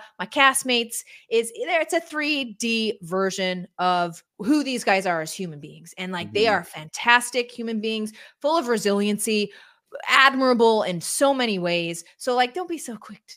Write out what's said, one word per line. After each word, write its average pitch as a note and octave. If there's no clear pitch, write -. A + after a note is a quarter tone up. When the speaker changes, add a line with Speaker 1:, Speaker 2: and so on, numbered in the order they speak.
Speaker 1:
my F3+
castmates B3+
is A3+
there, E4
it's D#4+
a E4
three D4
D A3+
version F#3
of F3
who C#4
these B3
guys G3
are E3+
as D#3
human D#3+
beings. D#3
And, F#3
like, F#3+
they G#3
Speaker 2:
Mm-hmm. G#3+
Speaker 1:
are F3
fantastic A#3+
human A3+
beings, A3
full D#4
of B3+
resiliency, G#3
admirable B3+
in E3+
so -
many A3+
ways. E3+
So, B3
like, B3
don't F4+
be E4+
so A3+
quick -
to -